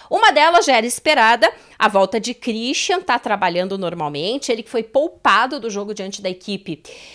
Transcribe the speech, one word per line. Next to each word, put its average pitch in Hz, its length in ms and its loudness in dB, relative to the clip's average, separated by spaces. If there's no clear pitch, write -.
Uma 415 220 4
delas 330 340 4
já 269 120 2
era 226 100 2
esperada, 240 640 2
a 214 120 2
volta 202 320 2
de 240 120 -6
Christian, 254 680 -4
tá 254 180 0
trabalhando 190 580 -2
normalmente, 175 760 -6
ele 226 100 -4
que - 80 -20
foi 226 140 -4
poupado 262 760 0
do 226 100 -8
jogo 202 240 -8
diante 202 300 -10
da 190 80 -6
equipe 185 500 -10